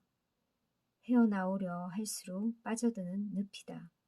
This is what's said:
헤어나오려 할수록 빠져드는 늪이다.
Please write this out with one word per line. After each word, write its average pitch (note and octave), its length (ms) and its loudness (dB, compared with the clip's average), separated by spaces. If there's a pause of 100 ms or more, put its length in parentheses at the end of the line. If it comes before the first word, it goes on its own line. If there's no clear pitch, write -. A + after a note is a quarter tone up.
(1040)
헤어나오려 F#3+ 840 4
할수록 G3+ 760 -4
빠져드는 G#3 720 -2
늪이다. E3+ 560 -6 (180)